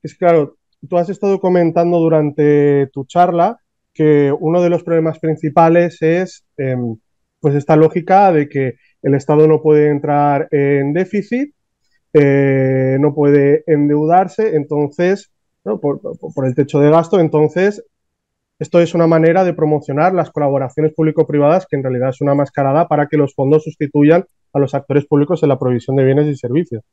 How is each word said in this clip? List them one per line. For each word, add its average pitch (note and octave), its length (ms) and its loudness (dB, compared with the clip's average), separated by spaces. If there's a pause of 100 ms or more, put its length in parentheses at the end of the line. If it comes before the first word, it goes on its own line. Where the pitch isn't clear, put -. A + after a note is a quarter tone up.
Es - 140 -16
claro, E3 400 0 (320)
tú F3+ 100 -4
has F3 120 -2
estado G3 320 -4
comentando E3+ 580 0
durante D3 920 2
tu C#3 100 -10
charla F3 560 0 (340)
que D3 460 2
uno E3+ 220 0
de F3 80 2
los F3 140 -2
problemas D#3+ 360 -2
principales E3 840 0
es, F3 440 -2 (100)
em, B2 400 -6 (460)
pues D3 140 0
esta D3 200 0
lógica F3+ 560 4
de D3 160 0
que C3+ 280 -4 (260)
el C#3 140 0
Estado D3+ 320 2
no D#3 140 2
puede D3+ 280 2
entrar D3 600 0
en C#3 420 0
déficit, G3+ 600 -4 (600)
eh, C3+ 840 2
no D3 140 0
puede C#3+ 540 2
endeudarse, D#3+ 880 0
entonces, D3+ 760 -4 (320)
¿no? G3+ 160 -6
por, C#3+ 220 -6
por, - 160 -12 (160)
por C3+ 140 -4
el B2+ 80 -4
techo D3 240 -2
de D3 100 4
gasto, E3 300 2
entonces D#3+ 640 -2 (760)
esto E3+ 220 -2
es E3 160 0
una E3+ 100 2
manera E3 380 2
de F3 100 -2
promocionar D3+ 600 -2
las F3 180 -4
colaboraciones D3 640 -4
público-privadas, D#3 760 0
que D3 60 -4
en C3+ 80 -6
realidad B2+ 260 -4
es B2+ 100 -10
una C#3+ 140 0
mascarada C#3+ 540 -2
para D3 200 -2
que D#3 80 -6
los D3 200 -2
fondos D3 280 0
sustituyan D3+ 640 0 (280)
a C#3+ 60 -2
los C#3 140 -2
actores C#3 320 -2
públicos D3+ 380 0
en D3 60 0
la C3 100 0
provisión B2+ 380 -4
de C3+ 60 2
bienes C#3+ 240 2
y C#3+ 80 -4
servicios. B2 580 -6